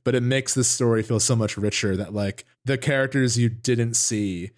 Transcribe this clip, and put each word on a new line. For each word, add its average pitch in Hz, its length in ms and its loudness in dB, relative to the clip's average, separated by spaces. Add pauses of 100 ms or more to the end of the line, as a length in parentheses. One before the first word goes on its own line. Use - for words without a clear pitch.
but 123 100 2
it 127 80 2
makes 131 320 0
this 127 140 2
story 113 340 2
feel 110 180 0
so - 140 2
much 110 220 0
richer 101 400 -2
that, 95 160 -6
like, 101 320 -4 (220)
the 131 120 0
characters 131 600 0
you 120 100 4
didn't 117 460 0
see 98 640 -2